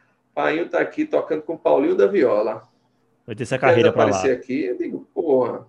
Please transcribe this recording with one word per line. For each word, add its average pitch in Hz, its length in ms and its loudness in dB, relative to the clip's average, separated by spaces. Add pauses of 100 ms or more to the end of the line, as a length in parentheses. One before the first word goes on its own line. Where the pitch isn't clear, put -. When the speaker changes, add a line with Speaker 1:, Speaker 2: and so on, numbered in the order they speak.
(360)
Speaker 1:
Painho 151 340 -2
tá 165 100 -2
aqui 151 260 -2
tocando 151 360 -2
com 160 160 -8
Paulinho 151 380 2
da 196 100 4
Viola. 113 560 0 (640)
Speaker 2:
Vai 110 100 -10
ter 123 80 -8
essa 127 140 -4
Speaker 1:
Quer 135 100 0
Speaker 2:
carreira 120 240 6
pra 117 120 2
lá. 107 80 2
Speaker 1:
aparecer 98 240 0
aqui? 131 300 -6
Eu - 120 -4
digo: - 360 -8
porra. 127 560 -2